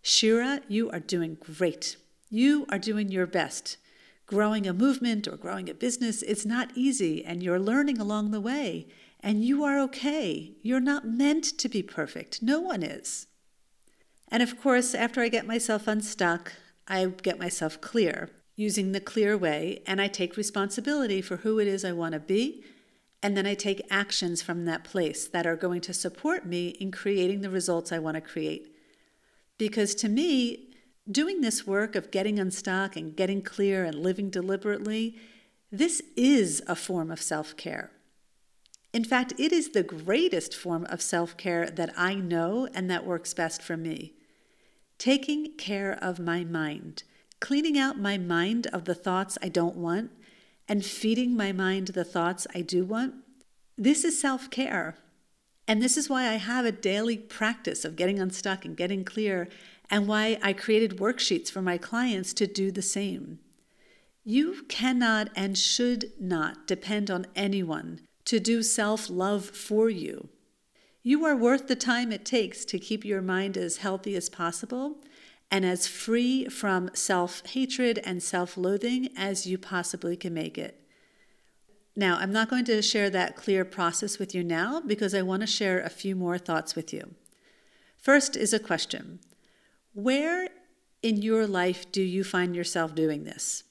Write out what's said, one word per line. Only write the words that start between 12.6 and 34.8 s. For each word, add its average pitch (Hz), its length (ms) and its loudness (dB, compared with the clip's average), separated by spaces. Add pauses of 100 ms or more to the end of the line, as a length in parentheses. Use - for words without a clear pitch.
one 294 240 -2
is." - 420 -8 (1000)
And 233 160 4
of 247 160 -6
course, 247 340 4
after 240 280 0
I 233 60 2
get 226 160 0
myself 220 440 0
unstuck, 196 640 0 (340)
I 185 200 2
get 185 340 -2
myself 175 400 -4
clear, 185 500 0 (240)
using 202 380 0
the 196 80 0
clear 208 360 2
way, 165 520 0
and 190 120 0
I 196 60 2
take 185 300 -2
responsibility 208 840 0
for 185 180 -6
who 220 200 2
it 208 80 4
is 196 180 0
I 185 60 0
want 165 220 -2
to 151 80 -4
be, 214 420 0 (580)
and 202 160 0
then 196 100 2
I 202 80 2
take 196 360 -2
actions 196 520 0
from 175 240 -4
that 160 180 -2
place 160 420 -2
that 170 180 -2
are 165 120 2
going 175 240 -2
to 170 120 -8
support 247 540 -4
me 175 220 -2
in 190 240 -6
creating 196 480 0
the 196 100 -4
results 175 400 0
I 165 80 -2
want 156 160 -2
to 160 60 -4
create. 156 520 -6 (840)
Because 208 400 0
to 233 120 0
me, 254 640 2 (380)
doing 330 300 2
this 226 260 0
work 208 300 2
of - 160 -4
getting 208 260 2
unstuck 190 560 -2
and 160 220 -8
getting 196 260 0
clear 196 420 0
and 156 200 -4
living 190 260 0
deliberately, 208 840 -2 (560)